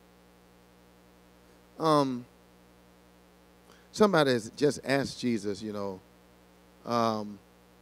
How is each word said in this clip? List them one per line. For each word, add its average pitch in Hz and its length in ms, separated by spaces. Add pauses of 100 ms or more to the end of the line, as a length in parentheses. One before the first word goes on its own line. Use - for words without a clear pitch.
(1800)
Um, 139 480 (1700)
somebody 165 400
has 113 240
just 139 300
asked 131 340
Jesus, 104 420
you 107 120
know, 98 260 (880)
um, 110 520 (440)